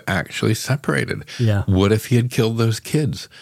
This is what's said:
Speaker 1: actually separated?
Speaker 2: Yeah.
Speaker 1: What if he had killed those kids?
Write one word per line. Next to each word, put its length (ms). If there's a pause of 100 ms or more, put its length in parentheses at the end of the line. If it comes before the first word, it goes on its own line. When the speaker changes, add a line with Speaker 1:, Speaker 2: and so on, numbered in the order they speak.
Speaker 1:
actually 460
separated? 720 (140)
Speaker 2:
Yeah. 260
Speaker 1:
What 260
if 140
he 100
had 160
killed 260
those 220
kids? 480 (140)